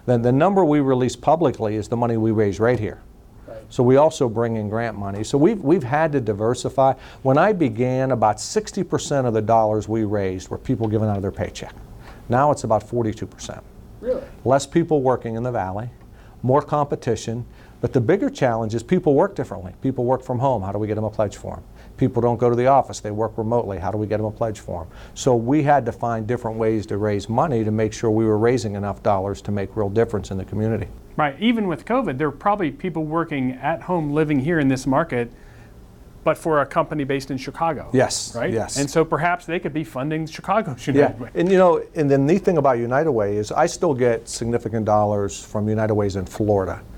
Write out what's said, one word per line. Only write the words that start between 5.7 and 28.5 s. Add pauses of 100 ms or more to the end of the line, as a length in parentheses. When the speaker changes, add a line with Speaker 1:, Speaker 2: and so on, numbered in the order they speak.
Speaker 1:
had
to
diversify. (260)
When
I
began,
about
sixty
percent
of
the
dollars
we
raised
were
people
giving
out
of
their
paycheck. (540)
Now
it's
about
forty-two
percent. (400)
Speaker 2:
Really? (200)
Speaker 1:
Less
people
working
in
the
valley, (540)
more
competition, (360)
but
the
bigger
challenge
is
people
work
differently. (100)
People
work
from
home.
How
do
we
get
them
a
pledge
form? (320)
People
don't
go
to
the
office.
They
work
remotely.
How
do
we
get
them
a
pledge
form? (240)
So
we
had
to
find
different
ways
to
raise
money
to
make
sure
we
were
raising